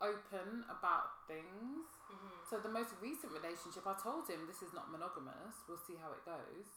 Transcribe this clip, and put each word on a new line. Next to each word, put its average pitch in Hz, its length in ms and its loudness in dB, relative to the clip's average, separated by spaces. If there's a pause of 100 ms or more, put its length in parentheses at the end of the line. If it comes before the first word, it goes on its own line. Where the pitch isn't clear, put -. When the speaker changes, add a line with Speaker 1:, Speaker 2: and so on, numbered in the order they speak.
Speaker 1:
open 208 680 2
about - 600 6
things. 208 580 -2 (240)
Speaker 2:
Mm-hmm. 190 400 -8
Speaker 1:
So 220 80 4
the 208 100 2
most 226 320 2
recent 254 320 -2
relationship, 170 540 -2
I 190 80 6
told 269 340 2
him, 165 200 0
"This 190 140 -6
is 170 100 -6
not 165 180 -4
monogamous. 170 760 -4
We'll 170 100 -2
see 175 180 -6
how 160 160 -4
it - 120 -6
goes." 170 420 -4 (100)